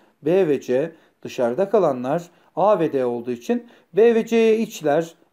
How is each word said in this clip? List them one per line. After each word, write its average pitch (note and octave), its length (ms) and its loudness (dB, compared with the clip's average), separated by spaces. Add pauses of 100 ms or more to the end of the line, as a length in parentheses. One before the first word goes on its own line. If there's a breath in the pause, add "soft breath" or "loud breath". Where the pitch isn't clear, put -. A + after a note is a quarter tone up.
(220 soft breath)
B E3+ 260 2
ve C3+ 120 0
C, C#3+ 320 -2 (300 soft breath)
dışarıda C3 480 -2
kalanlar D#3 600 -2 (260 soft breath)
A F#3+ 240 2
ve D#3 120 0
D C3 120 0
olduğu A#2+ 260 -4
için A#3+ 360 -4 (260 loud breath)
B A3+ 220 4
ve A3+ 120 0
C'ye A3+ 320 2
içler, E3 560 -2 (180)